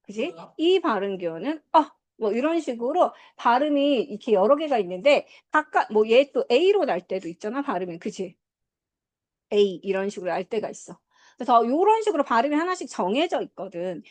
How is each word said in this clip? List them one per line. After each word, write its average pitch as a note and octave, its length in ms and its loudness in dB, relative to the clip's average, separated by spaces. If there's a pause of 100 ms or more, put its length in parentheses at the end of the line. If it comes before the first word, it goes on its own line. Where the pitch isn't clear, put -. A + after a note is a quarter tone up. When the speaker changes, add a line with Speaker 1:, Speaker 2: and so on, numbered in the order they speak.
Speaker 1:
그지? A3+ 340 -8
Speaker 2:
으아. E4 200 -20
Speaker 1:
이 F4+ 240 2
발음 G3+ 380 -2
기호는 F3+ 440 -6 (120)
어, D#4 120 4 (300)
뭐 A3 160 -2
이런 D#4 280 0
식으로 C#4 520 0 (240)
발음이 C#4 680 2
이렇게 G#3 300 -4
여러 G#3 240 4
개가 C#4+ 220 -2
있는데 F#3+ 480 2 (240)
각각 D4+ 420 0
뭐 G#3+ 140 2
얘 B3+ 260 4
또 B3 180 -2
A로 F4+ 360 4
날 F3+ 200 -2
때도 F#3+ 220 -8
있잖아, G#3+ 340 -8
발음이, F3+ 360 -6
그지? - 380 -10 (1160)
A G3+ 300 2
이런 G3 280 -4
식으로 F#3 200 -8
날 F3+ 140 -4
때가 G#3+ 260 -6
있어. - 280 -18 (380)
그래서 A#3 300 4
요런 G4+ 360 2
식으로 E4 220 0
발음이 C4+ 320 0
하나씩 F4 320 -4
정해져 B3 540 -2
있거든. F3 680 -10